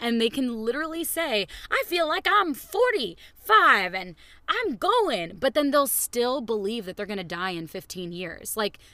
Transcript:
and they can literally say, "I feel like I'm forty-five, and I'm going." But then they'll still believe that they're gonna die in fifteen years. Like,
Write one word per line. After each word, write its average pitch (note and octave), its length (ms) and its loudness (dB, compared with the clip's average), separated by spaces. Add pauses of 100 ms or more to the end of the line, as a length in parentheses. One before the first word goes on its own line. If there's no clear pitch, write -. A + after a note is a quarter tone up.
and A#3 200 0
they A3+ 100 2
can A#3 340 -4
literally D#4 380 -4
say, B3 460 -2 (240)
"I C5+ 160 2
feel E4+ 180 2
like F4+ 240 0
I'm F#4+ 240 4
forty-five, D4 1400 2
and F#3 200 -10 (340)
I'm G#4 280 -2
going." D#4+ 640 2
But C4+ 160 0
then C#4+ 160 2
they'll C#4 160 4
still B3 540 0
believe G#3+ 460 -2
that F#3 100 -10
they're G3+ 100 -6
gonna G3 180 -6
die F3 260 -6
in E3 160 -6
fifteen F3+ 460 -10
years. F3 440 -10
Like, G#3 220 -2 (160)